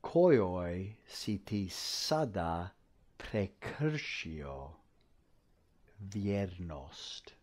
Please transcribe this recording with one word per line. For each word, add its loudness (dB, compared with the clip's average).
kojoj 4
si -4
ti -2
sada 0
prekršio -4
vjernost. -4